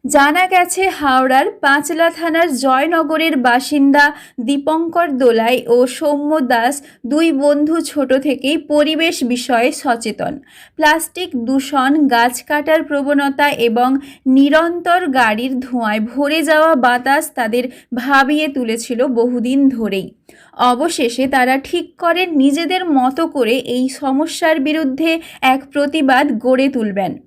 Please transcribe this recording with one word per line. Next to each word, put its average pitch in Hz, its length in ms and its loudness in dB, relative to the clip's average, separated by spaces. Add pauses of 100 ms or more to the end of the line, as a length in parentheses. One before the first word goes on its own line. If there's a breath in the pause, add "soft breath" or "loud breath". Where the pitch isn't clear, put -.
জানা 294 400 2
গেছে, 370 420 0
হাওড়ার 262 600 2
পাঁচলা 311 580 0
থানার 330 480 -2
জয়নগরের 311 760 0
বাসিন্দা 277 760 2 (300 loud breath)
দীপঙ্কর 311 720 -2
দোলাই 233 560 2
ও 247 200 4
সৌম্য 294 520 -2
দাস 247 420 0 (260 loud breath)
দুই 320 240 2
বন্ধু 294 500 0
ছোট 262 320 -2
থেকেই 269 440 -2
পরিবেশ 311 680 0
বিষয়ে 240 480 0
সচেতন। 226 680 -6 (360 loud breath)
প্লাস্টিক 320 600 0
দূষণ, 269 720 0
গাছ 240 360 0
কাটার 311 400 0
প্রবণতা 285 680 0
এবং 240 480 0 (280 loud breath)
নিরন্তর 330 800 2
গাড়ির 247 520 0
ধোঁয়ায় 226 400 -4
ভরে 285 440 -2
যাওয়া 311 320 4
বাতাস 254 600 0
তাদের 240 280 -2 (320 loud breath)
ভাবিয়ে 277 520 2
তুলেছিল 247 600 -4
বহুদিন 247 640 0
ধরেই। 208 420 -4 (460 soft breath)
অবশেষে 247 680 0
তারা 262 300 2
ঠিক - 420 -8
করেন 349 320 0
নিজেদের 320 540 0
মতো 269 420 0
করে 247 300 0
এই 254 320 -2
সমস্যার 311 680 -2
বিরুদ্ধে 311 600 -2 (220 loud breath)
এক 269 300 0
প্রতিবাদ 285 680 0
গড়ে 262 280 2
তুলবেন। 202 600 -4